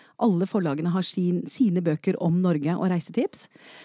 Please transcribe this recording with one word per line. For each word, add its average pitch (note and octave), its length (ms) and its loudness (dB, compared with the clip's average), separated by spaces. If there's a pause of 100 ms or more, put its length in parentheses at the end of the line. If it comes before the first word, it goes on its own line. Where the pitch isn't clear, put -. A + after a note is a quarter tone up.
(200)
Alle F#3+ 280 2
forlagene E3 420 0
har F3+ 140 0
sin, F3 420 -2
sine F#3 380 2
bøker E3 360 0
om F3 220 2
Norge E3 340 2
og F#3 140 0
reisetips. F3+ 600 -4 (340)